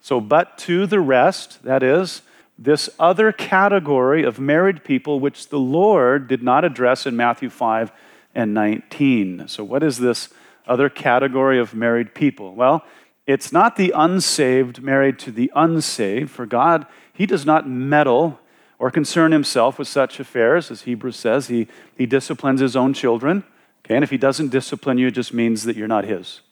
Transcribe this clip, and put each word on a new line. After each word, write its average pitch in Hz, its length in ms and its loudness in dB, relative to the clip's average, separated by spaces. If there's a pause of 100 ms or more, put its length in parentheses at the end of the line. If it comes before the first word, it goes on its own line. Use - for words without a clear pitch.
So, 127 200 0
"but 143 380 0
to 180 280 -2
the 196 140 0
rest," 139 640 0
that 131 200 0
is, 165 400 0 (360)
this 143 300 0 (100)
other 190 340 2
category 156 920 0
of 123 160 -4
married 160 440 0
people, 139 360 -2
which - 280 -6
the 147 100 -4
Lord 139 720 2
did 127 140 -2
not 127 220 2
address 127 420 0
in 120 100 -4
Matthew 120 340 -2
five 113 420 -4 (420)
and 107 200 -2
nineteen. 107 920 -2
So - 160 -12
what 123 180 -4
is 139 160 -2
this 123 300 -2 (380)
other 127 220 0
category 131 680 0
of 117 160 -2
married 117 400 -2
people? 104 400 -4
Well, 131 300 2 (420)
it's - 260 -2
not 208 240 2
the 185 180 0
unsaved 135 880 0
married 135 380 0
to 131 100 -14
the 117 240 -2
unsaved, 147 760 0
for 123 160 -12
God, 147 400 0 (260)
he 202 140 -4
does 165 180 -2
not 156 240 2
meddle 139 720 0 (380)
or 123 120 -2
concern 160 420 2
himself 131 460 2
with 135 80 -8
such - 320 -2
affairs. 131 520 0
As 117 120 -16
Hebrews 123 340 -8
says, 123 300 -2
he, 117 220 -4 (280)
he 127 80 0
disciplines 135 560 0
his 131 140 0
own 131 200 2
children. 131 500 0 (400)
Okay, 110 100 -2
and 135 80 2
if - 80 -2
he 131 80 -4
doesn't 135 300 0
discipline 123 500 -4
you, 127 80 2
it 123 60 0
just 120 200 -6
means 117 320 -2
that 113 120 -4
you're 107 100 -8
not 107 180 -2
his. 92 360 -8 (120)